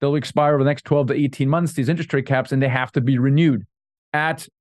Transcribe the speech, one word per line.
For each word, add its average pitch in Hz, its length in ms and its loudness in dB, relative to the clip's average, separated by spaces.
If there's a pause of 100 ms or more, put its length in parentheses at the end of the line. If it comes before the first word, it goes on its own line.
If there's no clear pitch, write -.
They'll 143 160 0
expire 147 380 0
over 135 100 2
the 139 40 2
next 143 160 -4
twelve 147 220 0
to 135 80 0
eighteen 139 340 0
months, 165 260 0
these 131 140 -2
interest 165 240 -2
rate 139 140 -2
caps, 127 240 0
and 135 100 0
they 139 80 2
have 127 220 -2
to 143 100 -2
be 127 180 2
renewed 139 460 2 (480)
at 156 360 -4 (120)